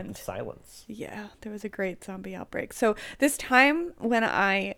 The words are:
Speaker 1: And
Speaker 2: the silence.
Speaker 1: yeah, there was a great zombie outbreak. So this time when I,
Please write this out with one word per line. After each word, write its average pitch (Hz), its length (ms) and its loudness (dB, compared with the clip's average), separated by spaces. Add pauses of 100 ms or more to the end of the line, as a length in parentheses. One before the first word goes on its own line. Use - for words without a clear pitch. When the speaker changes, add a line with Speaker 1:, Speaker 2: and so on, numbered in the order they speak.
Speaker 1:
And 107 100 -10
Speaker 2:
the - 40 -14
silence. - 680 -10
Speaker 1:
yeah, 208 400 -10 (140)
there 214 100 -10
was 208 120 -10
a 214 60 -8
great 190 340 -4
zombie 190 320 -10
outbreak. - 380 -6
So 220 220 4 (240)
this 285 180 4
time 285 600 4
when 233 260 2
I, 196 540 2